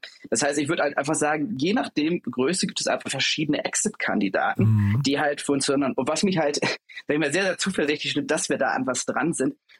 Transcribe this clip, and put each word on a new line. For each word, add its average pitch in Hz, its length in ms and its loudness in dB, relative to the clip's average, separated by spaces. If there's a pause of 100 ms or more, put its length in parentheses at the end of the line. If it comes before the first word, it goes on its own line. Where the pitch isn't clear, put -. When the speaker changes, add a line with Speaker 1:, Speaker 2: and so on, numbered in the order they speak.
(280)
Speaker 1:
Das 113 140 0
heißt, 147 160 0
ich 147 100 0
würde 165 140 0
halt 147 160 0
einfach 143 160 0
sagen, 147 420 0
je 160 160 0
nachdem 175 480 0
Größe 143 460 0
gibt - 160 -4
es - 40 -2
einfach - 240 -2
verschiedene 147 540 -2
Exit-Kandidaten, - 1000 0
Speaker 2:
Mhm. 107 420 4
Speaker 1:
die 139 120 0
halt 147 220 -2
für - 120 0
uns 135 160 0
hören. 139 260 2
Und 127 120 -2
was 151 160 -2
mich 190 140 4
halt, 147 240 2
<laughs> - 460 -6
wenn 147 100 2
ich 156 100 2
mal 139 60 -2
sehr, 185 120 2
sehr 180 120 0
zuversichtlich 151 580 -2
bin, 143 120 -2
dass 156 240 0
wir 135 80 0
da 127 140 2
an 131 140 0
was 127 200 -2
dran 127 260 0
sind. 135 220 0 (260)